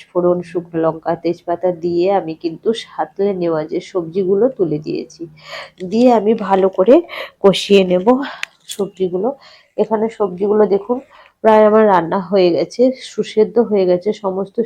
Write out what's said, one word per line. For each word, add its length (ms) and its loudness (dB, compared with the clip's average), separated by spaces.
ফোড়ন, 360 0
শুকনো 400 -8
লঙ্কা, 340 -4
তেজপাতা 560 -4
দিয়ে 420 -2
আমি 220 -4
কিন্তু 380 -8
সাঁতলে 600 -6
নেওয়া 320 -2
যে 160 -6
সবজিগুলো 680 -2
তুলে 300 -4
দিয়েছি, 440 -10
দিয়ে 240 4
আমি 180 2
ভালো 220 2
করে 260 4
কষিয়ে 440 4
নেব 240 0
সবজিগুলো। 640 -4
এখানে 320 0
সবজিগুলো 560 0
দেখুন 320 -2
প্রায় 260 6
আমার 220 6
রান্না 320 2
হয়ে 320 2
গেছে, 300 -2
সুসেদ্ধ 560 -2
হয়ে 260 0
গেছে 280 0
সমস্ত 420 -6